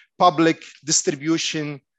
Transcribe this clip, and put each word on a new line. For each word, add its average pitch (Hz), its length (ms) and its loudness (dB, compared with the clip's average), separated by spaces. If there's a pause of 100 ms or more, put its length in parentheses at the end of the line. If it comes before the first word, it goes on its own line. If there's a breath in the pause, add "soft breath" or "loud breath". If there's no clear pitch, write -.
(180 soft breath)
public 165 440 2 (220)
distribution 151 960 -4 (180)